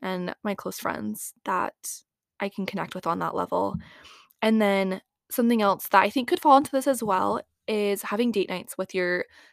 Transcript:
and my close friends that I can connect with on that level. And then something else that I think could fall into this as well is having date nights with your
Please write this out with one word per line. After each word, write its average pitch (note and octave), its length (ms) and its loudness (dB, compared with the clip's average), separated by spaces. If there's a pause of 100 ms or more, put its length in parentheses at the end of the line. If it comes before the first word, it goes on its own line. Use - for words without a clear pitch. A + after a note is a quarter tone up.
and F3+ 400 -6
my G3+ 140 -4
close - 240 -10
friends - 520 -6 (120)
that - 300 -2 (640)
I G3+ 80 -4
can G3 180 -6
connect E3+ 300 -6
with F#3 100 -10
on F3 140 0
that E3 160 -4
level. F#3 400 -2 (640)
And A3 180 4
then G3 400 2 (280)
something A#3 320 2
else G3+ 280 2
that G3 140 6
I G#3 80 2
think A#3+ 180 -2
could F4 100 2
fall C#4+ 180 8
into C#4+ 140 2
this C4 160 -2
as C4 160 2
well G3+ 380 0 (260)
is G#3 360 0
having A#3 280 0
date G#3 180 0
nights - 300 -8
with F#3+ 160 -8
your F3+ 300 0 (280)